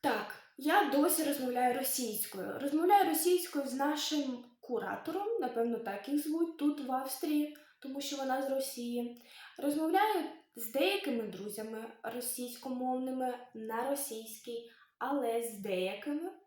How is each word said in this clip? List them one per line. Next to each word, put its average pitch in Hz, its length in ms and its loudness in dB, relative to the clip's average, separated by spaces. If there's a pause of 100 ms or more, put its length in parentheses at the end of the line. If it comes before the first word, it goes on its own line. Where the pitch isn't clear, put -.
Так, 214 340 0 (220)
я 302 360 4
досі 311 300 6
розмовляю 247 540 2
російською. 214 840 -4
Розмовляю 339 480 6
російською 320 580 2
з 233 60 -4
нашим 277 720 0 (160)
куратором, 247 680 -2 (120)
напевно, 233 400 0
так 202 300 -6
їх 294 140 2
звуть 330 340 0
тут, 285 300 0
в 262 40 -2
Австрії, 294 640 0 (240)
тому 269 200 -6
що 285 160 -6
вона 269 240 0
з 269 80 -2
Росії. 240 720 -2 (360)
Розмовляю 330 680 2 (320)
з - 160 -10
деякими 294 520 2
друзями 214 680 -8 (100)
російськомовними 254 1400 -2 (140)
на 226 360 -2
російській, 233 800 -6 (280)
але 233 440 0
з 214 160 -6
деякими 202 720 -2 (160)